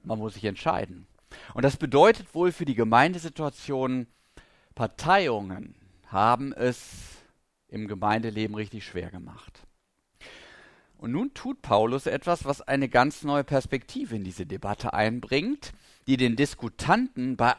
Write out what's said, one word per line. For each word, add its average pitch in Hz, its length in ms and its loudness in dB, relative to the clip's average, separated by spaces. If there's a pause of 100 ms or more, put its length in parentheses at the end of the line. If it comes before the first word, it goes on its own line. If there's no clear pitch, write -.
Man 110 160 -6
muss 107 160 -8
sich 104 100 -10
entscheiden. 92 600 -4 (460)
Und 127 100 -2
das 139 140 4
bedeutet 165 560 4
wohl 175 180 2
für 165 140 -8
die 135 100 -2
Gemeindesituation, 131 1300 2 (680)
Parteiungen 117 1000 0 (320)
haben 120 460 2
es 123 260 -2 (880)
im 107 200 -10
Gemeindeleben 104 680 -2
richtig 107 300 -10
schwer 87 240 -8
gemacht. 90 520 -18 (1400)
Und 113 140 -8
nun 226 220 -4
tut - 280 -10
Paulus 117 440 2
etwas, 170 400 -2
was 139 160 -4
eine 139 280 -2
ganz 131 340 4
neue 143 200 0
Perspektive 139 720 -4
in 101 80 -4
diese 92 220 -8
Debatte 98 480 -6
einbringt, 123 800 -2 (340)
die 131 100 4
den 120 180 4
Diskutanten 139 1000 0
bei 120 200 4